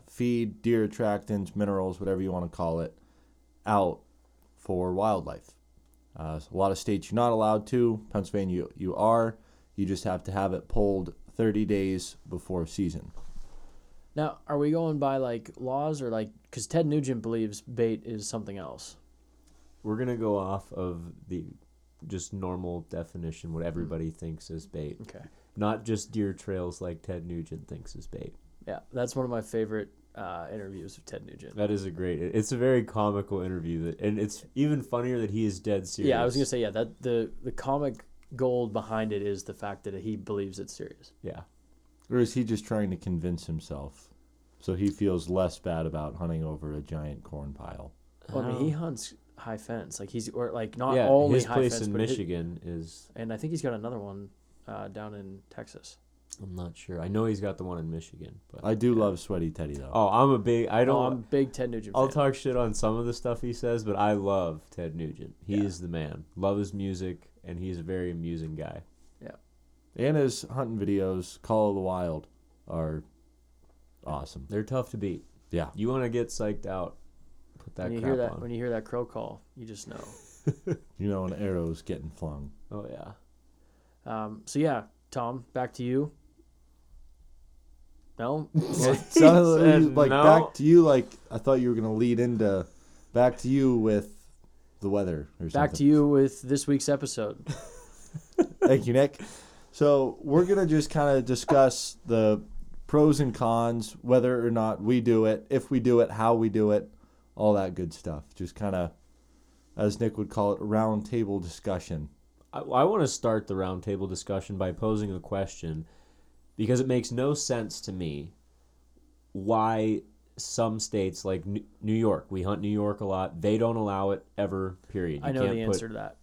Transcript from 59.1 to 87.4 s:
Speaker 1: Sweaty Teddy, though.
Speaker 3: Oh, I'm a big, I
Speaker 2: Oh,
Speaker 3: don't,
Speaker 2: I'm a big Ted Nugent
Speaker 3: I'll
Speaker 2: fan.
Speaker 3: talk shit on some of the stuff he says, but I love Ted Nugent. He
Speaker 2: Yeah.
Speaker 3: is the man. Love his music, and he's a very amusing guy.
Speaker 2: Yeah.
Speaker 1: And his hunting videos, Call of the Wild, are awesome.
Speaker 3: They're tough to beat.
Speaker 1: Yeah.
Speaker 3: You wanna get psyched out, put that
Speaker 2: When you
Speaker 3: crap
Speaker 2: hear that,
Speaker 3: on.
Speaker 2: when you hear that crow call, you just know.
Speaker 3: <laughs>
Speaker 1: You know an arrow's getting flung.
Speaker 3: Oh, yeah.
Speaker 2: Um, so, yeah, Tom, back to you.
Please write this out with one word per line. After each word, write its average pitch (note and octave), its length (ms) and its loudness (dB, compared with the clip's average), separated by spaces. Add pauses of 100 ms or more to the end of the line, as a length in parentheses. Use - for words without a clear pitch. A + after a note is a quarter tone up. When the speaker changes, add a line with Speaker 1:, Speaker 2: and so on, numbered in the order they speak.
Speaker 1:
Sweaty E2 300 -2
Teddy, D2+ 240 -6
though. C2+ 180 -12
Speaker 3:
Oh, G#2 160 4
I'm B2 220 6
a B2+ 80 4
big, A#2 300 2
I A2+ 140 4
Speaker 2:
Oh, B2+ 40 6
Speaker 3:
don't, C3+ 260 4
Speaker 2:
I'm B2+ 60 -4
a A2+ 40 -8
big C#3 300 0
Ted B2 180 -4
Nugent G#2+ 260 -6
Speaker 3:
I'll C3 120 4
Speaker 2:
fan. C3+ 60 -4
Speaker 3:
talk C#3 200 4
shit B2+ 220 -2
on A#2 180 0
some A2 220 2
of A#2+ 100 -2
the A#2 80 -2
stuff A#2+ 260 -4
he A#2+ 120 -4
says, A#2 320 -2
but G2+ 120 0
I G#2 160 4
love F#2+ 580 0
Ted E2 260 -8
Nugent. D#2 400 -10 (100)
He G2+ 100 -2
Speaker 2:
Yeah. G2+ 80 2
Speaker 3:
is F2+ 160 -6
the F2 80 -8
man. D#2 360 -6 (120)
Love G2 220 0
his G2 160 -4
music, F#2 560 -6 (140)
and F2 140 -10
he's F2+ 200 -6
a E2 40 -8
very F2+ 280 -4
amusing E2 460 -6
guy. D#2+ 260 -10 (400)
Speaker 2:
Yeah. - 140 -16 (600)
Speaker 1:
And D3 200 2
his C3+ 260 0
hunting A#2+ 420 -6
videos, F#2+ 580 -2
Call G#2+ 280 2
of G2 60 -2
the G2 40 -2
Wild, F2+ 460 -4 (400)
are D#2 380 -4 (1000)
awesome. C#2 420 -10
Speaker 3:
They're G#2+ 160 -4
tough C3 260 -4
to A2+ 80 -10
beat. F#2 260 -6 (260)
Speaker 1:
Yeah. E2 240 -2
Speaker 3:
You G#2+ 140 -2
wanna B2+ 220 -2
get A#2 180 -2
psyched G#2 380 -4
out, F#2 320 -6 (600)
put - 180 -20
that F2+ 80 -8
Speaker 2:
When A#2 100 -6
you A2+ 60 -6
Speaker 3:
crap B2 100 -2
Speaker 2:
hear C3+ 80 2
that, A#2+ 140 -2
Speaker 3:
on. - 100 -10
Speaker 2:
when A#2+ 80 -8
you A#2+ 80 -6
hear A#2+ 120 -4
that A2 140 -4
crow A#2+ 220 -6
call, A2 360 -10 (140)
you B2 80 -16
just A2 240 -14
know. A2 160 -14 (420)
Speaker 3:
<laughs> - 300 -2 (220)
Speaker 1:
You G2 100 -2
know F#2+ 160 0
an F#2 80 -4
arrow's F2 500 -2
getting D#2 280 -8
flung. C#2+ 420 -10 (180)
Speaker 3:
Oh, G#2 180 -10
yeah. B1 240 -14 (920)
Speaker 2:
Um, A2 400 -8
so, - 120 -4
yeah, C#3 260 0 (260)
Tom, B2 420 -6
back B2+ 220 -4
to B2+ 80 -8
you. C3 300 0 (2000)